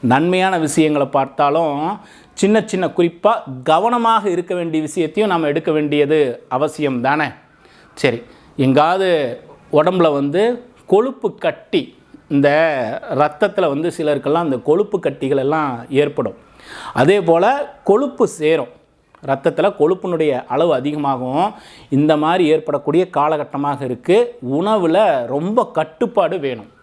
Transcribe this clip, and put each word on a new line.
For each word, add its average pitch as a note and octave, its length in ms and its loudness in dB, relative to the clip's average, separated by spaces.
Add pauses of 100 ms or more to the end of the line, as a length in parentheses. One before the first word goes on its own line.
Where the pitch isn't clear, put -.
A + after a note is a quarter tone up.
(120)
நன்மையான F#3 420 2 (120)
விஷயங்களை D3 400 0 (120)
பார்த்தாலும் C#3+ 600 0 (600)
சின்ன G3+ 160 4 (160)
சின்ன F#3 120 -2 (120)
குறிப்பா E3+ 360 0 (380)
கவனமாக A3+ 540 2 (100)
இருக்க F3 240 -4
வேண்டிய D#3+ 300 -4
விஷயத்தையும் F#3 440 -2
நாம E3 200 0
எடுக்க D3+ 240 -2
வேண்டியது D3 420 2 (380)
அவசியம் C#3 500 -2
தானே? D3 220 0 (680)
சரி, A#2 240 0 (380)
எங்காவது D3+ 500 2 (680)
உடம்புல E3+ 400 2
வந்து C#3+ 240 0 (500)
கொழுப்பு A#3 360 0 (180)
கட்டி, - 360 -4 (520)
இந்த C#3 140 4 (720)
ரத்தத்துல F#3+ 520 0
வந்து D#3 240 -2
சிலருக்கெல்லாம் D3+ 520 -2
அந்த C3 100 -2 (100)
கொழுப்பு G3+ 280 0 (100)
கட்டிகள் C#3 380 -2
எல்லாம் D3 280 -2 (300)
ஏற்படும். C#3 360 -4 (640)
அதே D#3+ 160 6 (120)
போல E3+ 160 4 (440)
கொழுப்பு B3+ 360 2 (140)
சேரும், D3+ 340 0 (560)
ரத்தத்துல D3+ 400 0 (120)
கொழுப்பினுடைய D#3+ 520 0 (220)
அளவு D#3+ 240 2
அதிகமாகும். C#3 680 -2 (500)
இந்த D3+ 160 4 (100)
மாதிரி F3 220 2 (100)
ஏற்படக்கூடிய D3+ 480 -2 (140)
காலகட்டமாக C#3+ 720 -2
இருக்கு. B2 280 0 (420)
உணவுல F#3 400 0 (360)
ரொம்ப G3 300 0 (140)
கட்டுப்பாடு F#3 680 -2
வேணும். A#2 260 -6 (120)